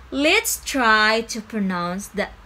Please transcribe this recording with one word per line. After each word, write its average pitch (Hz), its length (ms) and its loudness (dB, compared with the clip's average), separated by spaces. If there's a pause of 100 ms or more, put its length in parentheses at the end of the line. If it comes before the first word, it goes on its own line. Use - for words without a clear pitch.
(100)
let's 330 540 0
try 220 580 2
to 226 180 -8
pronounce 185 680 -4
the 190 200 -6 (180)